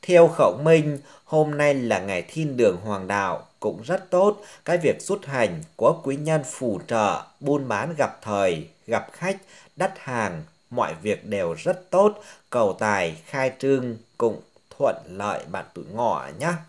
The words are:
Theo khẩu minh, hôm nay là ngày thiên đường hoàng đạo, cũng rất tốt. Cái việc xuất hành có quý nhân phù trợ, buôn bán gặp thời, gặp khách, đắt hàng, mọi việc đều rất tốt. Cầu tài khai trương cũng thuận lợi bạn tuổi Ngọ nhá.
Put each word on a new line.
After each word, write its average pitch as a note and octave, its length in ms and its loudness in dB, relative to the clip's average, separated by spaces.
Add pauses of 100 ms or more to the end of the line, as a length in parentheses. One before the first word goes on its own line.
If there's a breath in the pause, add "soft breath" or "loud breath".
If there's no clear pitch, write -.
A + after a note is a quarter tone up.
Theo E3+ 260 8
khẩu G#2+ 360 2
minh, D3+ 340 4 (260 loud breath)
hôm D3+ 340 0
nay D3 160 4
là A#2 240 0
ngày F#2 300 -4
thiên D3+ 280 -6
đường G#2+ 280 4
hoàng G2 240 -6
đạo, G2 380 -2 (140)
cũng G2 220 -6
rất E3 280 -6
tốt. G3+ 320 2 (220 loud breath)
Cái F3 140 0
việc D3 240 0
xuất G3 240 -6
hành A#2 360 -2 (140)
có C#3+ 260 2
quý C#3 140 -4
nhân D3+ 280 0
phù G#2+ 440 -6
trợ, G#2 340 0 (180)
buôn C#3 280 -2
bán A#2 300 -4
gặp B2+ 240 -2
thời, F#2+ 460 -2 (180)
gặp G#2+ 260 -2
khách, F#3+ 240 -6 (400 loud breath)
đắt F#3 220 -4
hàng, G#2 440 -6 (280)
mọi G#2+ 320 -2
việc G2+ 220 -4
đều F#2+ 340 -4
rất F3+ 320 -6
tốt. G#3+ 320 2 (280 loud breath)
Cầu G#2 280 0
tài G2+ 380 0 (100)
khai C3 320 -2
trương B2+ 380 0 (220)
cũng A2+ 220 -2 (380)
thuận A#2+ 180 0 (100)
lợi F#2+ 460 -6
bạn F#2 120 -8 (100)
tuổi E2+ 180 -14
Ngọ G2 340 -2 (120)
nhá. E3+ 180 -2 (120)